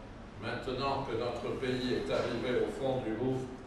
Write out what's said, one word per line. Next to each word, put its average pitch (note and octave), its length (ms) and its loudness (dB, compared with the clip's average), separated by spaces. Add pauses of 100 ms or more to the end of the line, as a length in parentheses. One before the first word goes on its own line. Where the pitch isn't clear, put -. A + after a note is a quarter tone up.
(420)
maintenant C3 640 0
que F#3 160 -2
notre - 400 -2
pays B2 360 2
est G2+ 160 0
arrivé A#2+ 540 2
au A2 60 0
fond C3 340 2
du A2 100 0
gouffre, C3 300 2 (220)